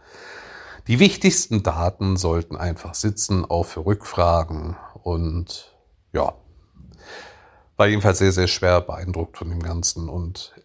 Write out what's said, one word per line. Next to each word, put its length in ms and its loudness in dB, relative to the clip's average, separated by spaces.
die 120 4
wichtigsten 640 4
Daten 540 0
sollten 400 0
einfach 360 -6
sitzen, 520 0
auch 200 0
für 200 -10
Rückfragen. 880 0
Und 720 -6
ja, 220 -2
war 100 6
jedenfalls 300 4
sehr, 160 4
sehr 140 2
schwer 340 4
beeindruckt 560 -6
von 120 -10
dem 120 -4
Ganzen. 480 -4
Und 440 -8